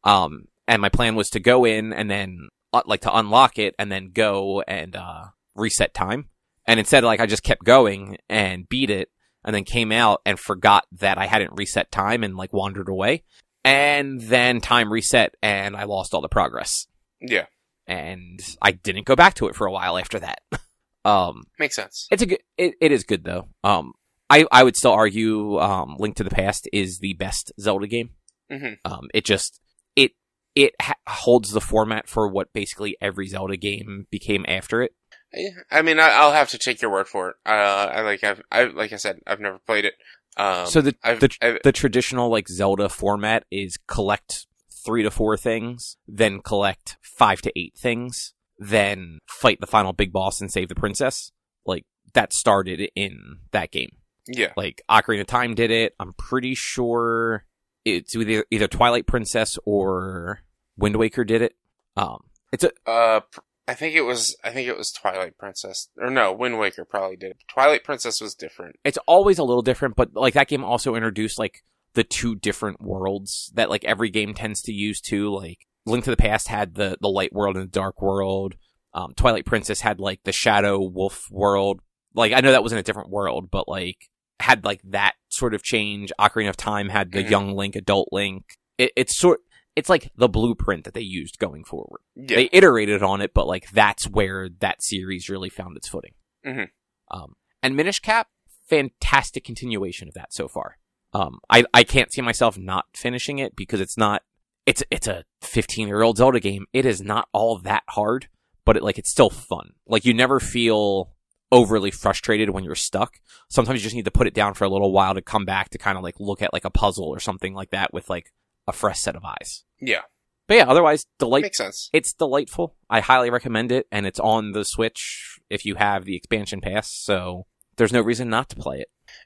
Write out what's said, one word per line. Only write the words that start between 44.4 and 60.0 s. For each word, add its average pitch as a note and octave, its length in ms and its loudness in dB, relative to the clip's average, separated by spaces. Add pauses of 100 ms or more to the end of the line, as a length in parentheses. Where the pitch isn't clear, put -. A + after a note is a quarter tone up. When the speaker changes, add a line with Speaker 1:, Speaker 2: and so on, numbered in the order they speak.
Speaker 1:
three A2+ 180 0
to G#2 80 0
four G#2+ 260 0
things, A#2 580 -6 (140)
then G2+ 320 0
collect - 600 -4
five G2+ 420 2
to - 140 -6
eight F2 200 -12
things, B2 560 -8 (280)
then G2 640 -2
fight - 360 0
the G2 60 -10
final G2 260 2
big F#2+ 180 -2
boss F#2+ 300 -4
and G2 100 -10
save F#2 160 -4
the F2+ 80 -12
princess. G#2+ 560 -4 (340)
Like, F2 200 -6 (280)
that A2 200 2
started G2 600 0
in C#2+ 460 -8 (120)
that F#2 200 -2
game. B1+ 200 -8 (360)
Speaker 2:
Yeah. A#2+ 300 -2
Speaker 1:
Like, G2 320 -8
Ocarina G#2+ 320 4
of - 60 -8
Time A#2+ 280 -2
did A2+ 160 2
it. A2+ 260 0
I'm F2+ 160 -12
pretty B2+ 420 -6
sure A#2 920 -2 (400)
it's F#2 300 -4
either, A2 360 -2
either G#2+ 160 0
Twilight A#2+ 400 2
Princess A2+ 580 -2
or F#2+ 760 -4 (340)